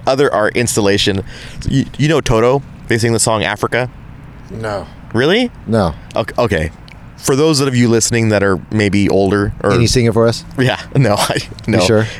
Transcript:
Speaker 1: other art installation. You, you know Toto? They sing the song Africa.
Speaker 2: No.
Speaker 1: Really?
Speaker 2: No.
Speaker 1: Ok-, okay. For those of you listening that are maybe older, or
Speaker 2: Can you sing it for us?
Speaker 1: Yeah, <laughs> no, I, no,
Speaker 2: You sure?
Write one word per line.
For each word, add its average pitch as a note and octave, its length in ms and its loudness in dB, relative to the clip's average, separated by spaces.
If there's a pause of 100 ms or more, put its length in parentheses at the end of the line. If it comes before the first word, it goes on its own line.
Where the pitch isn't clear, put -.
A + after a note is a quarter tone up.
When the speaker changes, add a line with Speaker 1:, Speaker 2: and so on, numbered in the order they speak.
Speaker 1:
other C3+ 260 2
art G#2+ 240 2
installation. G#2 680 0 (460)
You, C3+ 160 2 (140)
you D3 80 2
know D3+ 120 2
Toto? B2 440 2 (240)
They A#2+ 100 2
sing A2+ 160 0
the A2 60 2
song G#2+ 240 0
Africa. A#2 440 -2 (640)
Speaker 2:
No. G#2+ 380 -8 (260)
Speaker 1:
Really? F#3 380 2 (160)
Speaker 2:
No. G2 260 2 (220)
Speaker 1:
Ok-, - 240 -4
okay. E2+ 320 0 (460)
For - 180 -2
those D3 260 2
of C#3 140 0
you A#2+ 140 4
listening A2+ 400 2
that G2+ 140 2
are G2 140 2 (140)
maybe G2+ 380 2
older, G2+ 420 2 (120)
or G2+ 80 2
Speaker 2:
Can G2 100 4
you A2+ 60 4
sing B2 180 2
it A2+ 80 2
for A2+ 140 4
us? - 180 -4 (120)
Speaker 1:
Yeah, B2 220 0 (100)
<laughs> - 60 -6
no, A2+ 220 2
I, - 220 -2 (280)
no, G2+ 120 2
Speaker 2:
You F2+ 60 2
sure? A2 200 4 (140)